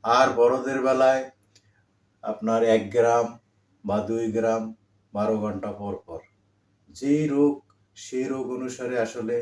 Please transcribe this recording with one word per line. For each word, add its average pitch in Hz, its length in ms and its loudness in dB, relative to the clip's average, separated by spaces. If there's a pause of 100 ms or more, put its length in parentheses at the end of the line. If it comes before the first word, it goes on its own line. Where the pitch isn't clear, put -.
(180)
আর 131 100 6 (100)
বড়দের 127 500 2
বেলায় 131 360 4 (1080)
আপনার 113 300 0 (140)
এক 107 80 0 (120)
গ্রাম 117 320 4 (600)
বা 101 100 0 (120)
দুই 113 160 -2 (120)
গ্রাম 113 260 0 (500)
বারো 107 300 0
ঘন্টা 101 360 -6
পর 101 140 -8 (120)
পর। 80 160 -16 (760)
যেই 147 240 2 (120)
রোগ 143 180 4 (540)
সেই 131 240 -4
রোগ 131 140 -6 (120)
অনুসারে 127 380 -8 (100)
আসলে 113 360 -6